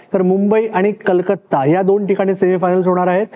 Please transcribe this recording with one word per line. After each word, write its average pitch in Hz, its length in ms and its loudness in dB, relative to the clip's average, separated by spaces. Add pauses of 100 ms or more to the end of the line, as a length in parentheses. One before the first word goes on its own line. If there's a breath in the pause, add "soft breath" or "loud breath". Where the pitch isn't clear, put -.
(140 loud breath)
तर 190 80 2
मुंबई 202 460 2
आणि 202 240 -2
कलकत्ता 180 720 -2
या 170 160 2
दोन 196 240 0
ठिकाणी 190 300 -2
सेमीफायनल्स 185 520 0
होणार 180 200 0
आहेत 190 280 0